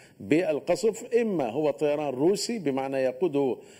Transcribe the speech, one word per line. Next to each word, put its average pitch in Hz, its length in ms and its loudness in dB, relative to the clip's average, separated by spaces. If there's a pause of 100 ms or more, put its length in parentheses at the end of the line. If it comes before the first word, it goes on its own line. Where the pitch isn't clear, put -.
(200)
بالقصف 170 960 0
إما 196 340 2
هو 143 220 0
طيران 147 440 0
روسي 202 440 0
بمعنى 135 380 -2
يقوده 135 600 0 (240)